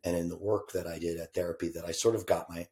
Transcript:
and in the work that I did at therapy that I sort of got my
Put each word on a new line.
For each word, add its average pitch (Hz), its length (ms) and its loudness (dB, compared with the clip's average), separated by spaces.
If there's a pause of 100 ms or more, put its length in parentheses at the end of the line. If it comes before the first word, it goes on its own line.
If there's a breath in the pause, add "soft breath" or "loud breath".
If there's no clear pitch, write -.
and 87 120 4
in 85 120 2
the 87 80 -4
work 101 360 0
that 90 140 -2
I 85 120 -6
did 85 200 -2
at 82 140 -8
therapy 87 420 0
that 85 100 -6
I 85 80 -4
sort 113 240 4
of 104 100 -4
got 85 240 2
my 85 220 -6